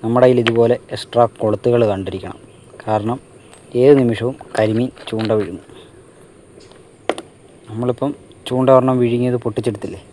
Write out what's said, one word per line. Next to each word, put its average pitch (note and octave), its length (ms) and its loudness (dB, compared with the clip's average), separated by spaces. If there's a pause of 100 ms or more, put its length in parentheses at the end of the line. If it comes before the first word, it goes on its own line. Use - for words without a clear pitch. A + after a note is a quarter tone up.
നമ്മുടെ B2 240 2
കയ്യിൽ B2 160 4
ഇതുപോലെ A#2 340 2 (200)
എക്സ്ട്രാ - 280 0 (160)
കൊളുത്തുകൾ A2+ 420 0 (100)
കണ്ടിരിക്കണം. F#2+ 480 -8 (440)
കാരണം A2 340 -2 (640)
ഏത് C#3 200 8
നിമിഷവും A#2 340 -2 (220)
കരിമീൻ A2 320 0 (200)
ചൂണ്ട A2 200 -4 (100)
വിഴുങ്ങും. F#2 260 -8 (2000)
നമ്മളിപ്പം B2 420 -4 (380)
ചൂണ്ട B2+ 260 0
ഒരെണ്ണം B2+ 260 4
വിഴുങ്ങിയത് A#2+ 440 0
പൊട്ടിച്ചെടുത്തില്ലേ G#2+ 560 -6 (120)